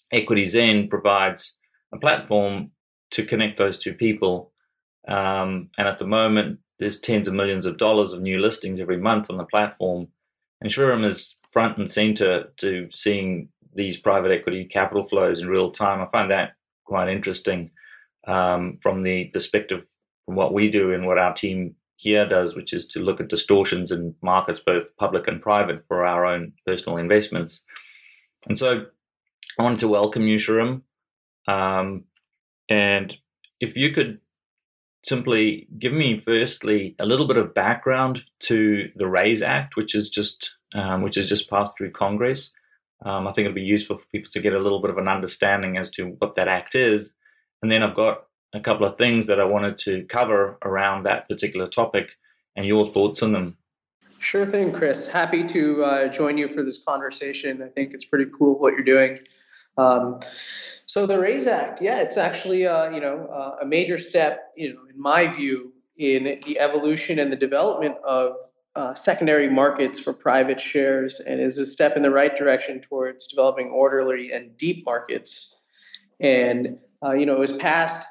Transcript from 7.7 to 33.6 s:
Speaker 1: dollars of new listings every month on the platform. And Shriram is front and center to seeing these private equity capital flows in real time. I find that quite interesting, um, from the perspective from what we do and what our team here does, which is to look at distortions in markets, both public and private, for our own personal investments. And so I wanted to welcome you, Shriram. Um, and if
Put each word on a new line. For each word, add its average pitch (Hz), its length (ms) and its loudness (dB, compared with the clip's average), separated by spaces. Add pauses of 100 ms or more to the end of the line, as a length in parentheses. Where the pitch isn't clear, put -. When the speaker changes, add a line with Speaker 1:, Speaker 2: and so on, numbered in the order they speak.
Speaker 1:
dollars 107 360 2
of 90 80 -10
new 95 180 -2
listings 98 400 -2
every 90 180 -2
month 107 340 0
on 95 60 -8
the 90 60 -8
platform. 92 680 -2 (520)
And 107 80 -6
Shriram 127 340 2
is - 320 -4 (140)
front 113 300 2
and 95 100 -4
center 104 680 2
to 92 360 -4
seeing 95 560 -2 (240)
these 95 240 -6
private 95 340 2
equity 90 340 -2
capital 98 420 0
flows 90 340 0
in 90 80 -6
real 92 220 2
time. 98 280 -2
I 92 160 -4
find 101 140 0
that 95 220 0 (340)
quite 92 240 -2
interesting, 92 600 -4 (560)
um, 90 560 0
from 95 180 0
the 92 320 -2
perspective 95 500 -4 (440)
from 92 80 -6
what 92 180 2
we 104 160 4
do 98 240 2
and 92 140 -4
what 90 100 4
our 90 160 2
team 92 400 -6 (260)
here 104 300 2
does, 90 260 2
which - 180 -10
is 85 120 -6
to - 140 -10
look 92 200 -2
at 90 80 -6
distortions 92 640 2
in 85 300 -6
markets, 92 420 0
both 90 200 2 (160)
public 92 280 -2
and 85 140 -4
private, 101 460 0
for 90 180 0
our 90 220 2
own 87 260 -4 (100)
personal 87 360 -4
investments. 90 640 0 (840)
And 107 80 -2
so 120 300 0 (720)
I 117 60 4
wanted 120 160 2
to 117 80 2
welcome 107 400 4
you, 110 100 4
Shriram. 113 460 0 (640)
Um, 95 560 0 (680)
and 101 480 2 (420)
if - 160 -6